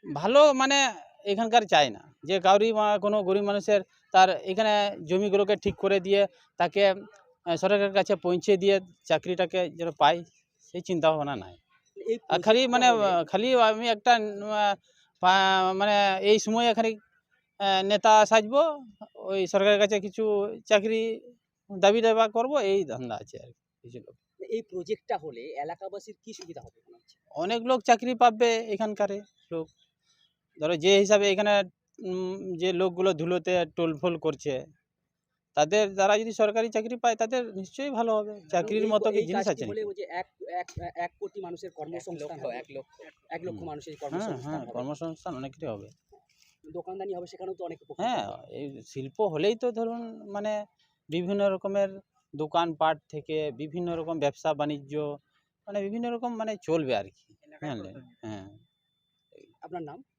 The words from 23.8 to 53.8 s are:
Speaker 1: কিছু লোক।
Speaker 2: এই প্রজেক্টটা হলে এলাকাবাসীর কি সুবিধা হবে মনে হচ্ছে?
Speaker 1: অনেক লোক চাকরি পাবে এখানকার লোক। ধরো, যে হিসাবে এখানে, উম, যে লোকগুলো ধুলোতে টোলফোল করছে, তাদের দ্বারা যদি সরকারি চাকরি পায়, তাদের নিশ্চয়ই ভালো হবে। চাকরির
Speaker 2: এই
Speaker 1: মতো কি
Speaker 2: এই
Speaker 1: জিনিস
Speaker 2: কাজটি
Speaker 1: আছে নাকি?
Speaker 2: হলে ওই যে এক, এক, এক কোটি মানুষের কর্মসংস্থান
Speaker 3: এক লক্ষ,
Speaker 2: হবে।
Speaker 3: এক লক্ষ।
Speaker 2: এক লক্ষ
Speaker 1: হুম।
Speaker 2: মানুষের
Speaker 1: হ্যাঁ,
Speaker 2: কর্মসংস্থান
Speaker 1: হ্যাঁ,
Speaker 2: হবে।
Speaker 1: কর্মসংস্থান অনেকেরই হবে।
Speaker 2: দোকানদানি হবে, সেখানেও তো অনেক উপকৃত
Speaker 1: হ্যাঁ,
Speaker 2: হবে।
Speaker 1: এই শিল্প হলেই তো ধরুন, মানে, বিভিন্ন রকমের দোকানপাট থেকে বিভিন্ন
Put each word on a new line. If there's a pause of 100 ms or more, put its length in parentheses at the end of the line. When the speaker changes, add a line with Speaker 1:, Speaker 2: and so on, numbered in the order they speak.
Speaker 1:
কিছু
লোক।
Speaker 2:
এই
প্রজেক্টটা
হলে
এলাকাবাসীর (100)
কি
সুবিধা
হবে
মনে
হচ্ছে? (140)
Speaker 1:
অনেক
লোক
চাকরি
পাবে
এখানকার (420)
লোক। (920)
ধরো,
যে
হিসাবে
এখানে, (360)
উম,
যে
লোকগুলো
ধুলোতে (120)
টোলফোল
করছে, (880)
তাদের
দ্বারা
যদি
সরকারি
চাকরি
পায়,
তাদের
নিশ্চয়ই
ভালো
হবে। (100)
চাকরির
Speaker 2:
এই
Speaker 1:
মতো
কি
Speaker 2:
এই
Speaker 1:
জিনিস
Speaker 2:
কাজটি
Speaker 1:
আছে
নাকি?
Speaker 2:
হলে
ওই
যে
এক, (220)
এক, (280)
এক
কোটি
মানুষের
কর্মসংস্থান
Speaker 3:
এক
লক্ষ,
Speaker 2:
হবে।
Speaker 3:
এক
লক্ষ। (300)
Speaker 2:
এক
লক্ষ
Speaker 1:
হুম।
Speaker 2:
মানুষের
Speaker 1:
হ্যাঁ,
Speaker 2:
কর্মসংস্থান
Speaker 1:
হ্যাঁ,
Speaker 2:
হবে।
Speaker 1:
কর্মসংস্থান
অনেকেরই
হবে। (840)
Speaker 2:
দোকানদানি
হবে,
সেখানেও
তো
অনেক
উপকৃত
Speaker 1:
হ্যাঁ,
Speaker 2:
হবে।
Speaker 1:
এই
শিল্প
হলেই
তো
ধরুন,
মানে, (420)
বিভিন্ন
রকমের (360)
দোকানপাট (120)
থেকে
বিভিন্ন